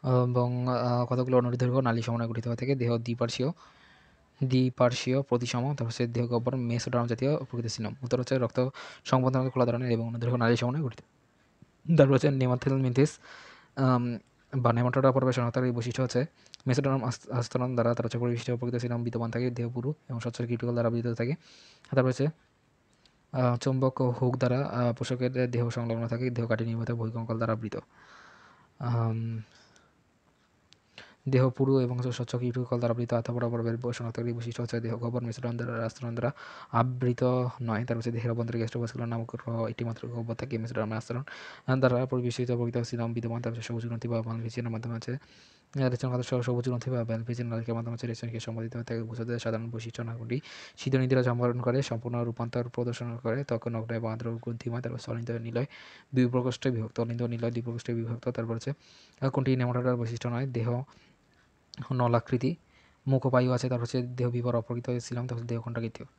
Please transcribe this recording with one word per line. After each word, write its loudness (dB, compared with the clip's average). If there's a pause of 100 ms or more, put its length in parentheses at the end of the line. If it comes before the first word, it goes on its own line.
এবং, 2
আহ, 2
কতগুলো 4
অনুদৈর্ঘ্য 2
নালী 2
সমন্বয়ে -2
গঠিত -4
হয়ে -2
থাকে। 0
দেহ 0
দ্বিপার্শ্বীয়, -2 (920)
দ্বিপার্শ্বীয় 4
প্রতিসম, 0
তারপর -2
হচ্ছে -2
দেহ 0
গহ্বর 0
মেসোডার্ম 0
জাতীয় 2
প্রকৃতির -4
সিলম। -6
উত্তর 0
হচ্ছে 0
রক্ত 0 (360)
সংবহনতন্ত্র 4
খোলা 4
ধরনের 0
এবং 0
অনুদৈর্ঘ্য 0
নালী 6
সমন্বয়ে 0
গঠিত। -6 (1000)
তারপর 10
হচ্ছে 6
নেমাথেলমিনথেস, 2 (560)
আম, 2 (380)
বা 4
নেমাটোডা 4
পর্বের 4
শনাক্তকারী 2
বৈশিষ্ট্য -2
হচ্ছে 2 (420)
মেসোডার্ম 2
আস-, -4
আস্তরণ 0
দ্বারা 4
তার -2
হচ্ছে -2
পরিবেষ্টিত 0
প্রকৃত -2
সিলম -2
বিদ্যমান -2
থাকে, 0
দেহ -4
পুরু -4 (160)
এবং -4
স্বচ্ছ -6
কিউটিকল -2
দ্বারা 2
আবৃত 0
থাকে। 0 (580)
তারপর 6
হচ্ছে, 2 (1040)
আহ, 2
চুম্বক 2
ও 4
হুক 2
দ্বারা, 2
আহ, 0
পোষকের 0
দেহ 0
সংলগ্ন -2
থাকে, -2
দেহ -2
কাঠি 2
নির্মিত -2
বহিকঙ্কাল -4
দ্বারা 2
আবৃত। -4 (1000)
আম, 0 (1900)
দেহ 6
পুরু 4
এবং 0
স্বচ্ছ -4
কিউটিকল -2
দ্বারা 2
আবৃত। 0
আর্থ্রোপোডা 0
পর্বের -2
ব-, -4
শনাক্তকারী -4
বৈশিষ্ট্য -6
হচ্ছে -2
দেহ -4
গহ্বর -4
মেসোডার্ম -4
দ্বারা -4
আস্তরণ -6
দ্বারা 0 (400)
আবৃত 2 (380)
নয়। 0
তারপর -2
হচ্ছে -2
দেহের -2
অভ্যন্তরে -2
গ্যাস্ট্রোভাস্কুলার -4
নামক -4
র-, -4
একটি -4
মাত্র -6
গহ্বর -6
থাকে, -6
মেসোডার্ম -2
আস্তরণ -6 (560)
দ্বারা 4
পরিবেষ্টিত 0
প্রকৃত 0
সিলম -2
বিদ্যমান। -4
তারপর -4
হচ্ছে -10
সবুজ -4
গ্রন্থি -6
বা 0
ভ্যালভিজের -6
মাধ্যমে -6
হচ্ছে, -6
আহ, -4
রেচন -2
খাদ্য -2
সহ 0
সবুজ 0
গ্রন্থি -2
বা 0
ভ্যালভিজের -4
নালিকার -4
মাধ্যমে -4
হচ্ছে -6
রেচনকে -6
সম্পাদিত -8
হয়ে -6
থাকে। -4
কোষাদের -6
সাধারণ -4
বৈশিষ্ট্য -8
নয় -8
কোনটি? -4 (380)
শীত 0
নিদ্রা 6
সম্বরণ 2
করে, 2
সম্পূর্ণ -2
রূপান্তর -2
প্রদর্শন -4
করে, -2
ত্বক -2
নগ্ন -4
এবং -2
আর্দ্র -4
গ্রন্থিময়, -4
তারপর -4
সলিত -6
নিলয় -2 (500)
দুই 6
প্রকোষ্ঠে 0
বিভক্ত, -2
অলিন্দ -2
নিলয় -2
দুই -4
প্রকোষ্ঠে -6
বিভক্ত। -4
তারপর -4
হচ্ছে, -4 (480)
আহ, 2
কোনটি 2
নেমাটোডার 2
বৈশিষ্ট্য -4
নয়? -2
দেহ -2 (1120)
নলাকৃতি, 2 (520)
মুখবায়ু 4
আছে, 2
তারপর 0
হচ্ছে -2
দেহ -2
বিবর 0
অপরকিত -2
সিলম, -6
তারপর -6
দেহ -4
খণ্ডাকৃত -6 (160)